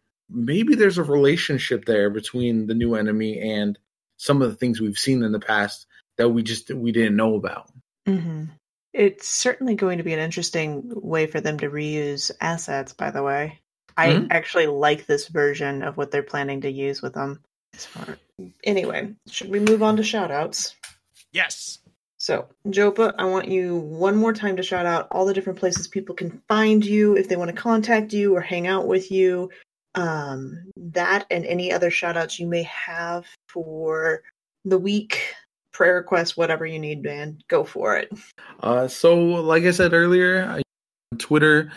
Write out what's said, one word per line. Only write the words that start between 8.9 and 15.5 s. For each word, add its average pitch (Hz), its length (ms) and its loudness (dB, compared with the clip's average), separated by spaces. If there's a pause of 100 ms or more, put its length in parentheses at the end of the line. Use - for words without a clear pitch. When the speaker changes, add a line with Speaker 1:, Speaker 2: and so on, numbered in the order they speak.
Speaker 2:
It's - 360 2
certainly 254 480 0
going 185 220 0
to 165 60 -6
be 165 100 -4
an 156 40 -2
interesting 160 680 -4
way 170 420 -2
for 156 120 -4
them 151 180 -4
to 147 120 -4
reuse 147 720 -4
assets, 165 540 -6
by - 180 -6
the 139 100 -4
way. 143 380 -4 (360)
I 165 120 4
Speaker 1:
Mm-hmm. 175 220 4
Speaker 2:
actually 165 360 2
like 147 400 0
this 143 220 0
version 143 540 -2